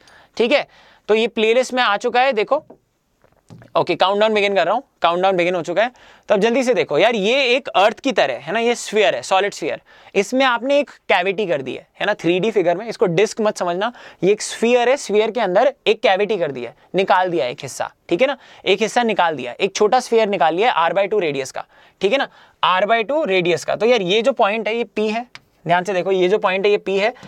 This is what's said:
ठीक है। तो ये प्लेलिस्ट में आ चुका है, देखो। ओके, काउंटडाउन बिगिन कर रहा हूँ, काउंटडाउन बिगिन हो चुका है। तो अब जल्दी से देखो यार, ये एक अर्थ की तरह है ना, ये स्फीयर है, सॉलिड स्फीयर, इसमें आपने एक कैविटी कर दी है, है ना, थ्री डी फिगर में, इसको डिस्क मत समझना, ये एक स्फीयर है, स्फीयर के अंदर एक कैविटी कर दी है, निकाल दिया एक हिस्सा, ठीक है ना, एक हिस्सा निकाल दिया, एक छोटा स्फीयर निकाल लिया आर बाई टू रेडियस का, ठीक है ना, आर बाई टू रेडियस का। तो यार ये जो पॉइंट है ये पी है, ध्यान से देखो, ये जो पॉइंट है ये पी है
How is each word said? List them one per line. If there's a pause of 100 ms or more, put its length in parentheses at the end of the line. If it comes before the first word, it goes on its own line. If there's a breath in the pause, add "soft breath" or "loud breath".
(380 soft breath)
ठीक
है। (420 soft breath)
तो
ये
प्लेलिस्ट
में
आ
चुका
है,
देखो। (1120)
ओके,
काउंटडाउन
बिगिन
कर
रहा
हूँ, (180)
काउंटडाउन
बिगिन
हो
चुका
है। (380 soft breath)
तो
अब
जल्दी
से
देखो
यार,
ये
एक
अर्थ
की
तरह
है
ना,
ये
स्फीयर
है,
सॉलिड
स्फीयर, (340 loud breath)
इसमें
आपने
एक (200)
कैविटी
कर
दी
है, (120)
है
ना,
थ्री
डी
फिगर
में,
इसको
डिस्क
मत
समझना, (320 loud breath)
ये
एक
स्फीयर
है,
स्फीयर
के
अंदर (140)
एक
कैविटी
कर
दी
है, (200 soft breath)
निकाल
दिया
एक
हिस्सा, (180)
ठीक
है
ना, (280 loud breath)
एक
हिस्सा
निकाल
दिया,
एक
छोटा
स्फीयर
निकाल
लिया
आर
बाई
टू
रेडियस
का, (360 soft breath)
ठीक
है
ना, (360 soft breath)
आर
बाई
टू
रेडियस
का।
तो
यार
ये
जो
पॉइंट
है
ये
पी
है, (420)
ध्यान
से
देखो,
ये
जो
पॉइंट
है
ये
पी
है (140 loud breath)